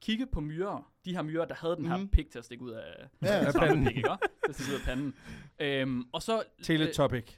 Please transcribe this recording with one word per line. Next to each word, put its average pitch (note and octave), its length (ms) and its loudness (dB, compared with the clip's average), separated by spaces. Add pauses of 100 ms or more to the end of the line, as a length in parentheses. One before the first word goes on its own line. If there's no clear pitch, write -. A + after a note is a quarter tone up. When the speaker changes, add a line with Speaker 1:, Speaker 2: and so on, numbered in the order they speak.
Speaker 1:
kigge A3 240 -2
på F3 140 -2
myrer, D#3 520 -4 (120)
de F3+ 100 -6
her F3 80 -2
myrer, D#3+ 220 0
der - 100 -8
havde E3+ 220 -2
den D#3+ 100 -4
her E3+ 100 0
Speaker 2:
Mhm. G3 120 -4
Speaker 1:
pik - 220 4
til - 80 -12
at A#2 60 -12
stikke A#2+ 200 -12
ud A#2+ 60 -10
af, A2 120 -10 (400)
Speaker 2:
Ja, D#3+ 40 2
ja. G3 140 4
Speaker 1:
af F#3+ 60 4
Speaker 3:
Af - 80 2
panden. E3+ 140 6
Speaker 1:
svampepik, - 280 4
ikke? - 120 0 (360)
Til G#4 40 2
at D3 60 -4
stikke C3+ 180 -6
ud C3 80 -4
af - 40 -10
panden. C3 300 -2 (460)
Øhm, C3+ 520 0
og E3+ 100 -6
så A3+ 200 0 (200)
Speaker 3:
Teletopic. D3+ 640 2 (140)